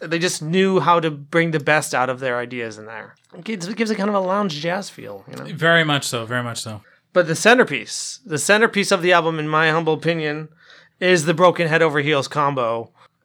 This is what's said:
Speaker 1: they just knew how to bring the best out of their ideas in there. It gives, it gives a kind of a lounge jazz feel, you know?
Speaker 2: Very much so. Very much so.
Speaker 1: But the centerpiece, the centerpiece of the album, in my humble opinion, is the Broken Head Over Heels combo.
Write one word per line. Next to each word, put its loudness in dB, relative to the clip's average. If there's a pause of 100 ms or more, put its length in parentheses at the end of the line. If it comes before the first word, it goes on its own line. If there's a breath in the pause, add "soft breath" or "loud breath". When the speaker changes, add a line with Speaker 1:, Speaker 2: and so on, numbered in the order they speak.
Speaker 1:
they -2
just -2
knew 2
how 4
to 0
bring 0
the 0
best 0
out 2
of -4
their -2
ideas -6
in -18
there. -16 (200)
It -18
gives, -6
it -8
gives -2
a 0
kind -2
of -2
a 2
lounge -2
jazz -6
feel, -16
you -16
know? -12 (100)
Speaker 2:
Very 4
much 0
so. -4
Very -4
much -8
so. -12 (320 soft breath)
Speaker 1:
But 4
the -2
centerpiece, 2
the -6
centerpiece 2
of 0
the 4
album, 2
in -4
my 2
humble 0
opinion, -4 (500 soft breath)
is 2
the 2
Broken 4
Head 2
Over 2
Heels 0
combo. -2 (340 soft breath)